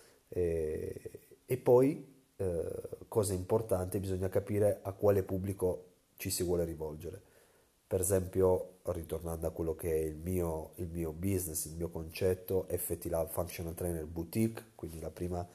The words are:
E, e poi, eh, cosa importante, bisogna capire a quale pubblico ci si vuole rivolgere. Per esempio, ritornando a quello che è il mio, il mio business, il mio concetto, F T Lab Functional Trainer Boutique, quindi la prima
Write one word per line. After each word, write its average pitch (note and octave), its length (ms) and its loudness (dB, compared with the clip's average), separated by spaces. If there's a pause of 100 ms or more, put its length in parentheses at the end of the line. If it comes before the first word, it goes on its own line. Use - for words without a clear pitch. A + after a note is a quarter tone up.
(280)
E, E2+ 840 -2 (340)
e B2+ 140 -2
poi, C3+ 580 6 (200)
eh, F2 440 -2 (280)
cosa G2+ 260 2
importante, F#2 640 2
bisogna F#2+ 300 0
capire G2+ 500 2
a F#2+ 140 -6
quale G2+ 280 6
pubblico F#2+ 640 0 (320)
ci - 140 -6
si - 120 -2
vuole F2 220 2
rivolgere. D#2 560 -8 (640)
Per F#2+ 140 2
esempio, F#2 840 4
ritornando E2 600 -4
a D#2+ 40 0
quello D#2+ 240 -2
che E2+ 160 -4
è D#2 80 2
il D#2 180 -2
mio, E2 600 -2
il F2+ 120 -6
mio E2 240 -4
business, E2+ 540 -2
il D#2 80 -12
mio E2+ 160 -4
concetto, F#2 800 0
F F2 260 -2
T - 100 -10
Lab E2 220 0
Functional E2+ 460 -4
Trainer E2+ 320 -2
Boutique, A2 680 -2
quindi D#2+ 240 -12
la D#2+ 120 -8
prima F2 440 -4